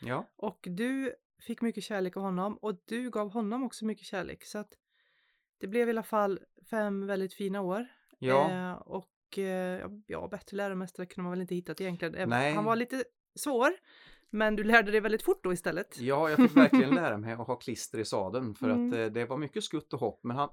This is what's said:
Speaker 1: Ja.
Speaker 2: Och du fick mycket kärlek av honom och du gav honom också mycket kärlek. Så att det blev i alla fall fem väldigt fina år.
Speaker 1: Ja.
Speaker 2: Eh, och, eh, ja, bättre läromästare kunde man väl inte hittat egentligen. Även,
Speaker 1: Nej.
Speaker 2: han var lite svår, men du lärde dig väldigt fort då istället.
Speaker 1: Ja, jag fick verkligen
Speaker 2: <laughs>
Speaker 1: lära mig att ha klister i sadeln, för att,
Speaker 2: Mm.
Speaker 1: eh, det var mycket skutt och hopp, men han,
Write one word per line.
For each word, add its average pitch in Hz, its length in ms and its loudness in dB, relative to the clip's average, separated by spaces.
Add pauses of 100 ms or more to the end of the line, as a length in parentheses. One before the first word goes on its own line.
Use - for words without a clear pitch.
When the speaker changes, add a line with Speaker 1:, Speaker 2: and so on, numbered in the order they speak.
Speaker 1:
Ja. 127 360 -6
Speaker 2:
Och - 220 -8 (120)
du 247 440 -2 (320)
fick 233 160 -8
mycket 226 220 -2
kärlek 185 320 -4
av 190 60 -4
honom 190 340 -2
och 208 280 -6
du 240 260 -6
gav 208 220 -4
honom 226 300 -2
också 226 220 -6
mycket 214 220 -4
kärlek. - 380 -8
Så - 140 -10
att 208 140 -12 (840)
det - 80 -8
blev 226 220 2
i - 20 2
alla 226 120 0
fall 202 380 2 (300)
fem 202 360 0
väldigt 190 280 -2
fina 196 260 -2
år. 196 260 -2 (320)
Speaker 1:
Ja. 135 320 4
Speaker 2:
Eh, 180 240 -4
och, - 640 -12
eh, 185 520 -4 (160)
ja, 165 220 -8
bättre 202 280 -12
läromästare 190 500 -6
kunde 180 160 -10
man 180 80 -4
väl 180 100 -4
inte 180 140 -6
hittat 175 260 -6
egentligen. 175 340 -4
Även, 185 140 -4
Speaker 1:
Nej. 131 260 2
Speaker 2:
han 208 100 0
var 226 120 2
lite 247 280 -4 (300)
svår, 277 360 2 (600)
men 214 260 0
du 208 80 -2
lärde 220 260 8
dig 214 100 4
väldigt 214 220 0
fort - 220 2
då - 80 2
istället. 175 480 -4
Speaker 1:
Ja, 139 300 4
jag 151 80 4
fick 247 180 6
verkligen 262 380 8
Speaker 2:
<laughs> 170 100 2
Speaker 1:
lära 113 140 0
mig 113 140 -6
att 113 140 -6
ha 123 100 -2
klister - 420 -8
i 107 60 -2
sadeln, 107 500 -2
för 127 140 -2
att, 123 80 2
Speaker 2:
Mm. 240 240 0
Speaker 1:
eh, 110 120 0
det 117 120 -2
var 127 120 -6
mycket 151 280 -6
skutt - 280 -6
och 127 80 -6
hopp, 113 240 -2
men 120 120 -4
han, 143 160 0